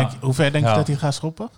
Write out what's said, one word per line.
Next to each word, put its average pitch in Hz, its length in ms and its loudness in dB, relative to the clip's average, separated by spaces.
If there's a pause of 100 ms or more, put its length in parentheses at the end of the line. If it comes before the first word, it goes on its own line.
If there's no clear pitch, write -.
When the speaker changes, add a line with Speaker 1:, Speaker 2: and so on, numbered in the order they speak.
Speaker 1:
denk, - 120 -12
hoe 131 120 0
ver 139 180 2
denk 147 120 0
je 117 60 4
Speaker 2:
Ja. 113 60 4
Speaker 1:
dat 151 120 2
hij 143 80 0
gaat 143 180 -2
schoppen? 165 440 -8